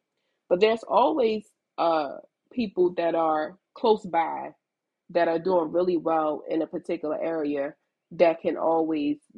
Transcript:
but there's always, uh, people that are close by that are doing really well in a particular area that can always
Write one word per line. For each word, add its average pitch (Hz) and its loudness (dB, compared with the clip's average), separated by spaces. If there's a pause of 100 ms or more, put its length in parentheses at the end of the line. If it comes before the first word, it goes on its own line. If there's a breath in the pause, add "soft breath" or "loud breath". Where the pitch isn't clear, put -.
(500)
but 180 2
there's 220 2
always, 226 2 (280)
uh, 160 -2 (340)
people 180 0
that 170 0
are 160 -2 (160)
close 214 2
by 156 -4 (580)
that 170 2
are 165 2
doing 170 0
really 175 2
well 156 0
in 160 -2
a 156 -4
particular 160 -6
area 147 -4 (360)
that 165 2
can 165 -4
always 156 0 (180)